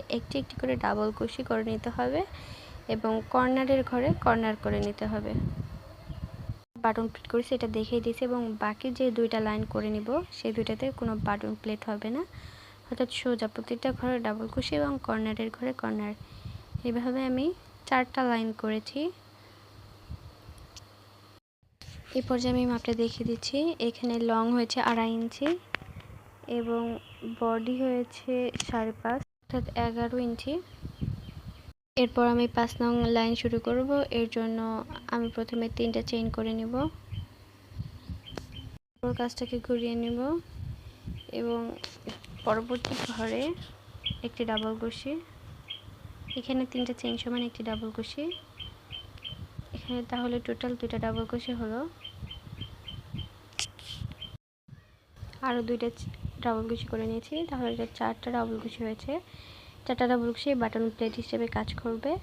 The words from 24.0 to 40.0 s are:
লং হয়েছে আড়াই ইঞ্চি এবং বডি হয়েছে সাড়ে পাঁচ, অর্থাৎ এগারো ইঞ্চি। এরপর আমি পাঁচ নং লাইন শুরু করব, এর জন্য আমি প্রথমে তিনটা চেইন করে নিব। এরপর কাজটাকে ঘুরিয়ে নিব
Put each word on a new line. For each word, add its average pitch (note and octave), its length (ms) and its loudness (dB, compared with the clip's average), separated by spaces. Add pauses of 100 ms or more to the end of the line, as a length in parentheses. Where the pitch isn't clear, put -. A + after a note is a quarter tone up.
লং A3+ 140 6 (100)
হয়েছে A#3+ 260 4 (100)
আড়াই A3+ 240 4
ইঞ্চি A#3 340 0 (1120)
এবং A#3 220 2 (540)
বডি A3+ 460 2
হয়েছে B3 520 0 (320)
সাড়ে A3+ 360 0
পাঁচ, A#3+ 180 0 (220)
অর্থাৎ B3 240 -2 (200)
এগারো A#3 340 0
ইঞ্চি। A#3+ 340 0 (1400)
এরপর A#3+ 300 6
আমি A#3+ 180 6 (100)
পাঁচ A#3 220 4
নং A#3+ 160 4 (220)
লাইন A3+ 200 6
শুরু A#3 240 2
করব, B3 300 2 (220)
এর A#3 180 4
জন্য A3+ 300 0 (540)
আমি A#3 160 2
প্রথমে A#3 360 -2 (100)
তিনটা A3+ 280 2
চেইন A3+ 260 0
করে A3+ 240 0
নিব। A3+ 200 -2 (2250)
এরপর - 280 -2
কাজটাকে A#3+ 420 -2
ঘুরিয়ে A#3 360 2
নিব A#3 240 0 (1120)